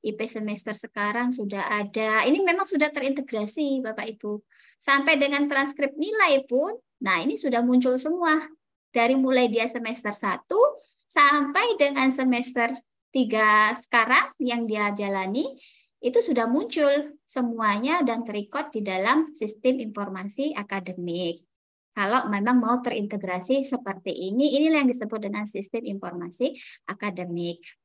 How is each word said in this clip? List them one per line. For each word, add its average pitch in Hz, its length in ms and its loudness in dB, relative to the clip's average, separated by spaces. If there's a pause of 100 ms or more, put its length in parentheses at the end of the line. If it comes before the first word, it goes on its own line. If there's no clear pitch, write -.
I 214 160 -6
P 226 80 -4
semester 214 480 -6
sekarang 220 560 -2
sudah 202 320 -4
ada. 214 640 0
Ini 311 160 4
memang 370 240 2
sudah 302 240 2
terintegrasi, 269 960 -2
Bapak 220 320 -8
Ibu. 208 240 -8 (320)
Sampai 277 400 4
dengan 285 320 2
transkrip 285 480 -2
nilai 339 480 2
pun 311 320 0 (240)
nah, 196 240 0
ini 403 160 0
sudah 240 240 2
muncul 247 320 4
semua. 311 480 0 (460)
Dari 247 240 2
mulai 262 340 4
dia 226 220 0
semester 240 420 -6
satu 202 460 -4 (480)
sampai 294 720 2
dengan 277 320 2
semester 254 640 0 (400)
tiga 214 640 4
sekarang 240 640 2
yang 240 240 -2
dia 208 320 0
jalani, 196 480 -2 (560)
itu 254 220 2
sudah 240 260 0
muncul 294 640 2 (140)
semuanya 233 720 0
dan 233 240 -2
terrecord 220 480 -6
di 220 80 -2
dalam 208 480 2
sistem 254 480 -2
informasi 202 800 -6
akademik. 180 880 -6 (480)
Kalau 208 380 0
memang 226 320 2
mau 240 160 2
terintegrasi 208 880 -2
seperti 190 420 -6
ini, 233 460 0
inilah 302 300 4
yang 247 40 6
disebut 226 300 -4
dengan 208 240 -6
sistem 208 420 -8
informasi 185 680 -4 (320)
akademik. 175 720 -6 (240)